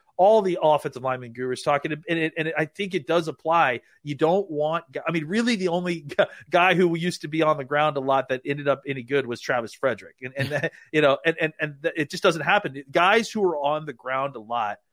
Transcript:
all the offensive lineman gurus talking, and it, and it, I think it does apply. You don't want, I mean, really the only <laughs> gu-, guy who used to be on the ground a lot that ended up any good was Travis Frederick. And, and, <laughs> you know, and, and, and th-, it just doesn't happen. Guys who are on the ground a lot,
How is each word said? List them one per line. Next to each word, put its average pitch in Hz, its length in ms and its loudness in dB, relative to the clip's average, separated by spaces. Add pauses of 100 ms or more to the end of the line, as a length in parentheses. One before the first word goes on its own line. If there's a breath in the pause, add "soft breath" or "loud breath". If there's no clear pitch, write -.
(180 soft breath)
all 208 240 6
the 180 200 0
offensive 147 400 2
lineman 127 300 -6
gurus 127 300 -6
talking, 147 280 0
and 160 280 -4
it, 160 180 -2
and 160 120 -4
it, 160 80 -6
I 156 100 0
think 196 280 -6
it 165 120 -4
does 165 220 0
apply. 151 520 0 (220 soft breath)
You 143 120 -8
don't 160 360 2
want, 156 340 -2 (240)
I - 20 0
mean, 165 140 -2
really 226 320 0
the 185 120 -2
only 175 320 -2
<laughs> - 20 -14
gu-, 147 240 0 (240 loud breath)
guy 180 240 4
who 170 220 4
used 170 260 -4
to 160 60 -10
be 156 140 -2
on 156 140 4
the 139 80 -6
ground 147 320 0
a 139 40 -2
lot 135 280 0
that 131 160 -2
ended 143 240 -2
up 135 180 0
any 135 160 -6
good 127 240 -2
was 117 140 -6
Travis 120 320 -4
Frederick. 98 500 -4
And, 131 140 -12
and, 143 340 -2 (100)
<laughs> - 120 -16
you 156 80 4
know, 135 240 6
and, 165 160 2
and, 160 180 -2
and 151 240 -6
th-, 160 140 -4
it 151 140 -4
just 180 120 -8
doesn't 165 200 2
happen. 151 480 0
Guys 202 400 4
who 220 140 -4
are 170 120 0
on 147 300 -2
the 139 80 -8
ground 135 420 -4
a 113 40 -12
lot, 107 380 -4 (140)